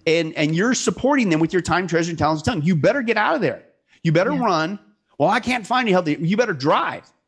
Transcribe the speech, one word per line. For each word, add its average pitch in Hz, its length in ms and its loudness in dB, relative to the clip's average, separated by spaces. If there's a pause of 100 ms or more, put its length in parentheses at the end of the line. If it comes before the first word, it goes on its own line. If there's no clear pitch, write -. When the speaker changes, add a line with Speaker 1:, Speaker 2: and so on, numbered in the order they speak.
Speaker 1:
and, 160 280 0
and 156 200 0
you're 220 200 2
supporting 240 560 0
them 156 100 2
with 165 120 0
your 180 100 0
time, 175 260 -2
treasure, 170 220 0
and 160 80 -8
talents, 151 280 0
and 147 140 -2
tongue. 147 60 0
You 185 100 2
better 202 260 2
get 220 140 -2
out 226 180 0
of 294 60 -2
there. 127 240 -4 (400)
You 160 80 2
better 190 200 2
Speaker 2:
Yeah. 285 120 -2
Speaker 1:
run. 180 340 -2 (400)
"Well, - 100 4
I 226 120 2
can't 240 260 -4
find 254 200 0
any 202 60 2
help." 180 160 2
You 160 280 -2
better 226 180 0
drive. 143 500 -2 (240)